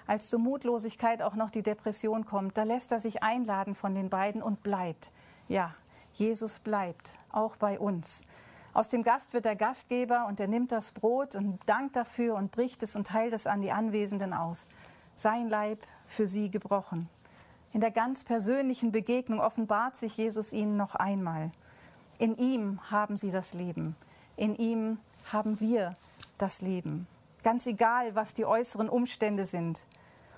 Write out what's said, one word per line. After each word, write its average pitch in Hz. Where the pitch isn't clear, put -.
als 214
zur 233
Mutlosigkeit 233
auch 202
noch 220
die 214
Depression 214
kommt, 196
da 214
lässt 240
er 226
sich 214
einladen 214
von 190
den 196
beiden 196
und 208
bleibt. 185
Ja, 175
Jesus 220
bleibt, 196
auch 220
bei 202
uns. 180
Aus 220
dem 233
Gast 240
wird 233
der 208
Gastgeber 240
und 202
er 196
nimmt 240
das 220
Brot 254
und 196
dankt 180
dafür 226
und 196
bricht 254
es 214
und 202
teilt 226
es 220
an 202
die 196
Anwesenden 202
aus. 165
Sein 233
Leib 214
für 214
sie 196
gebrochen. 190
In 214
der 226
ganz 240
persönlichen 240
Begegnung 240
offenbart 220
sich 226
Jesus 220
ihnen 208
noch 202
einmal. 175
In 226
ihm 226
haben 208
sie 196
das 185
Leben. 165
In 214
ihm 226
haben 214
wir 214
das -
Leben. 175
Ganz 240
egal, 233
was 214
die 226
äußeren 220
Umstände 214
sind. 170